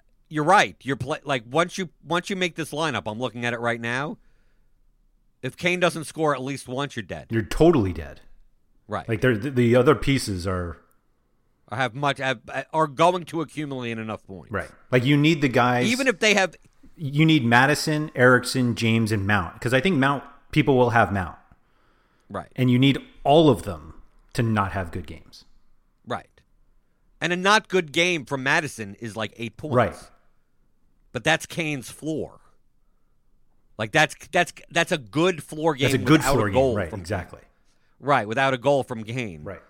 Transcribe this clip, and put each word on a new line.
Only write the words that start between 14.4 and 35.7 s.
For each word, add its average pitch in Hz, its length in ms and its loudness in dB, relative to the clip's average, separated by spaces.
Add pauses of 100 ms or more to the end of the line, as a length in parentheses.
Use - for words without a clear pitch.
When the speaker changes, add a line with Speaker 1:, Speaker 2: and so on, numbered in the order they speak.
Speaker 2:
Right. 90 180 -6 (220)
Like, 123 140 2
you 143 120 4
need 151 240 4
the 185 80 2
guys. 123 360 2
Speaker 1:
Even 254 220 0
if 220 120 0
they 214 140 4
have 190 220 0 (400)
Speaker 2:
You 147 300 2
need 156 200 4
Madison, 147 680 2
Eriksen, 123 600 4
James, 113 360 2
and 98 160 -2
Mount. 95 340 -2
'Cause 120 120 -2
I 131 80 4
think 190 160 0
Mount, 135 260 0 (280)
people 143 260 4
will 123 140 4
have 107 220 4
Mount. 90 240 -4 (920)
Speaker 1:
Right. 98 260 -12
Speaker 2:
And 127 160 2
you 123 80 4
need 139 180 4 (260)
all 151 260 6
of - 140 2
them 80 380 -12 (320)
to - 100 -2
not 107 280 0
have 95 200 -6
good 90 160 -10
games. - 380 -20 (600)
Speaker 1:
Right. 113 220 -10 (920)
And 165 100 -2
a 180 60 0
not 202 300 2
good 175 240 -2
game 170 340 0
from 135 180 -6
Madison 135 560 -2
is, 110 160 -10
like, 110 220 -6
eight 117 180 -10
points. 151 200 -6
Speaker 2:
Right. - 360 0 (1000)
Speaker 1:
But 117 120 -8
that's 156 220 2
Kane's 151 440 -6
floor. 143 500 -8 (1400)
Like, 107 140 -6
that's, 151 240 4 (160)
that's, 175 220 0 (180)
that's 170 200 0
a 175 60 0
good 147 460 -2
floor 156 320 -2